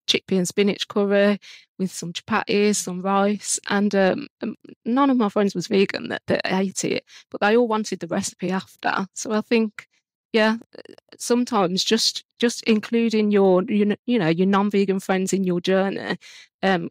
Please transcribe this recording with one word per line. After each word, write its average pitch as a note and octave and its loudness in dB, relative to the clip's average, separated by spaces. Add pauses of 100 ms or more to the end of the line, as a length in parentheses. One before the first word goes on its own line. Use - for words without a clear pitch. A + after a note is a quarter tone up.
chickpea - -2
and F3+ 0
spinach - -2
curry G3+ 2 (380)
with F#3 -4
some E3+ -10
chapatis, G#3 0
some F3+ -6
rice. G3 -2 (120)
And, G3+ 0
um, F#3+ 2 (140)
um, A3 -6 (280)
none C4+ 2
of C4 4
my G#3 2
friends G3+ 0
was F3 -6
vegan G3+ 0
that, - -8
that - 0
ate F#3+ -2
it, - -4 (240)
but - -10
they G#3 2
all B3 2
wanted G#3+ -4
the E3 -10
recipe F#3+ -4
after. - -4
So - -8
I G#3+ 0
think, A3+ -2 (460)
yeah, A3 2 (580)
sometimes G#3 0
just, - -2 (140)
just - -2
including A3 2
your, F#3+ 6
you G#3 0
kn-, G#3 0
you A#3+ 0
know, D#3+ 2
your E3+ 2
non-vegan G3 2
friends F#3+ -2
in F#3+ 0
your F3 -2
journey, F#3+ -2 (440)
um, F#3 0